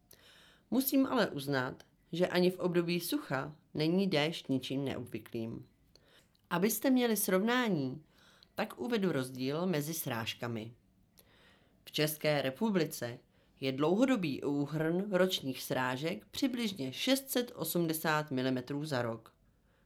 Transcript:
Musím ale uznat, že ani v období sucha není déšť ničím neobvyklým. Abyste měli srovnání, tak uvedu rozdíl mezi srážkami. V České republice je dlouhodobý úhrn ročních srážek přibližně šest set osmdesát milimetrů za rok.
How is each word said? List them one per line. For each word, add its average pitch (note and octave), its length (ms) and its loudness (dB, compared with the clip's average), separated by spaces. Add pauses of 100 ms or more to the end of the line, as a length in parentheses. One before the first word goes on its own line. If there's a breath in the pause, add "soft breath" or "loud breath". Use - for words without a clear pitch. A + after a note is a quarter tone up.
(720 soft breath)
Musím C4+ 340 4
ale A#3+ 240 4
uznat, C3+ 540 -2 (280)
že F3 160 2
ani F3+ 240 4
v F3+ 80 -10
období F3 400 0
sucha D3+ 560 -4 (180)
není E3 340 2
déšť D#3+ 400 0
ničím C3+ 380 -2
neobvyklým. A#2+ 800 -8 (840 soft breath)
Abyste A3 400 2
měli A#3+ 280 4
srovnání, F#3+ 880 2 (520 soft breath)
tak - 240 -6
uvedu G3 320 0
rozdíl C3+ 540 -2
mezi D#3 280 0
srážkami. A#2 800 -4 (1120 soft breath)
V - 60 -18
České D3+ 500 0
republice D3 760 -2 (400 soft breath)
je C3+ 120 0
dlouhodobý F3 720 2
úhrn D#3 680 0
ročních F3+ 520 0
srážek C3+ 680 -2
přibližně A3+ 640 -2
šest C4+ 360 0
set B3 260 -2
osmdesát D#3+ 760 0
milimetrů C3 540 -2
za C#3 160 -2
rok. A2+ 320 -6 (520)